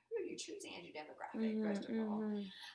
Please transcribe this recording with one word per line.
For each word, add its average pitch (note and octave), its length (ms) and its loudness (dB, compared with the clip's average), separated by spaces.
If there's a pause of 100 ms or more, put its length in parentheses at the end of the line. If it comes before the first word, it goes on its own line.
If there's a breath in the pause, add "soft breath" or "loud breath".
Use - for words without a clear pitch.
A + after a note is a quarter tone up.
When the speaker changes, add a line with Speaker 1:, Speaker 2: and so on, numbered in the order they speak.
(100)
Speaker 1:
who A4 80 2
are F#4 80 2
you - 80 -4
choosing - 400 -6
as F3 80 -8
your E3+ 140 -10
demographic, A3 640 0
Speaker 2:
Mm-hmm, G#3+ 60 4
Speaker 1:
first G3+ 200 2
of A3+ 160 0
all? G#3+ 220 2
Speaker 2:
mm-hmm. G#3 240 0 (260 loud breath)